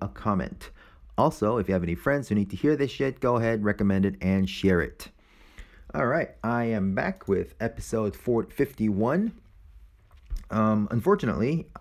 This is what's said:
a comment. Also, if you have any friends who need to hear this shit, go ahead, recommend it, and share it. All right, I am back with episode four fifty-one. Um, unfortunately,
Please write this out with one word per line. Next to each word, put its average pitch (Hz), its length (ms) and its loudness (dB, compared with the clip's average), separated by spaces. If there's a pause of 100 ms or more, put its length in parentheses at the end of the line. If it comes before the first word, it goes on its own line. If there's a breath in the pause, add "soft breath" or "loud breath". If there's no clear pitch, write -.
a 98 40 -4
comment. - 600 -4 (480 soft breath)
Also, 123 400 2
if 98 100 -2
you 95 60 0
have 90 100 0
any 85 100 -2
friends 139 360 -2
who 107 60 2
need 101 140 0
to 98 60 -8
hear 147 200 2
this 139 140 0
shit, 135 300 -4
go 120 160 2
ahead, 113 280 0
recommend 101 420 2
it, 95 160 0
and 95 280 2
share 92 320 4
it. - 280 -8 (840 loud breath)
All 147 140 0
right, 151 220 0 (120)
I 120 220 -2
am 98 320 0
back 185 320 -4
with 92 320 -2
episode 110 560 -4
four 113 300 0
fifty-one. 127 880 0 (1160)
Um, 107 400 2
unfortunately, 117 760 0 (140)